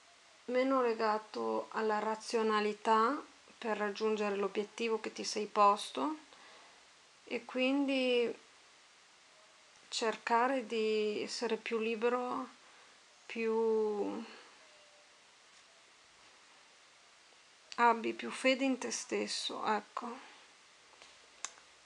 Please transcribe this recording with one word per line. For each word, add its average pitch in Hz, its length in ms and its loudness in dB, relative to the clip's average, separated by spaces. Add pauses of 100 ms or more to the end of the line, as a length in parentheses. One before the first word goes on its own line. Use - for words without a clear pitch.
(480)
meno 262 360 2
legato 220 880 -2
alla 214 260 0
razionalità 220 1200 2 (380)
per 214 200 -2
raggiungere 208 580 0
l'obiettivo 208 640 -2
che 220 120 -8
ti - 120 -10
sei 208 240 -4
posto, 214 720 4 (1080)
e 233 220 -10
quindi 254 840 2 (1600)
cercare 233 800 0
di 214 560 0
essere 226 340 -4
più 226 220 -4
libero, 240 720 -2 (760)
più, 220 1000 0 (3500)
abbi 233 360 4
più 233 160 -6
fede 262 360 2
in 262 120 2
te 240 140 -6
stesso, - 720 -4
ecco. 233 680 -4 (1500)